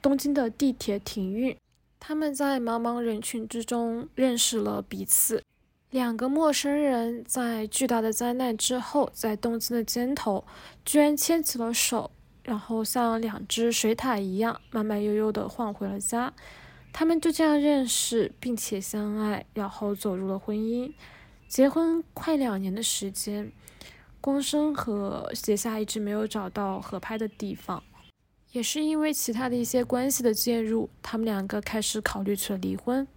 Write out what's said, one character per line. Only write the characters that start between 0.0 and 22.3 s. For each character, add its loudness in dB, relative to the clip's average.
东 4
京 0
的 2
地 2
铁 -2
停 -4
运， -2
他 -8
们 0
在 0
茫 -2
茫 -2
人 -2
群 -6
之 -6
中 -2
认 2
识 2
了 -2
彼 -8
此。 2
两 0
个 0
陌 4
生 0
人 0
在 -2
巨 0
大 2
的 0
灾 0
难 0
之 0
后， 2
在 -2
东 -2
京 -2
的 0
街 -2
头 -2
居 6
然 6
牵 2
起 -4
了 -2
手， 0
然 -2
后 -2
像 0
两 -4
只 2
水 2
獭 2
一 -2
样 0
慢 0
慢 0
悠 2
悠 2
地 -2
晃 -6
回 -6
了 -6
家。 -2
他 0
们 4
就 2
这 2
样 6
认 4
识 0
并 -2
且 -4
相 -4
爱， -2
然 -4
后 -4
走 -2
入 -2
了 -2
婚 -4
姻。 -2
结 6
婚 2
快 0